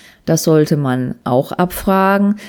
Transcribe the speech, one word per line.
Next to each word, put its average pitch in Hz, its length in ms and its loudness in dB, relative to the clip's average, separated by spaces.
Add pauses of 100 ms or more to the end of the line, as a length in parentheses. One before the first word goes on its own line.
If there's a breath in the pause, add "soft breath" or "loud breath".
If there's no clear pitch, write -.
(260 loud breath)
Das 160 160 0
sollte 156 340 2
man 127 380 -2 (100)
auch 127 280 0
abfragen. 196 840 0 (140 loud breath)